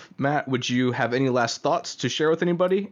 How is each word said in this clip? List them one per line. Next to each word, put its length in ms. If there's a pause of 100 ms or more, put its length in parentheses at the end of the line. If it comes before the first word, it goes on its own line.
(180)
Matt, 300
would 200
you 260
have 200
any 160
last 320
thoughts 360
to 120
share 220
with 100
anybody? 500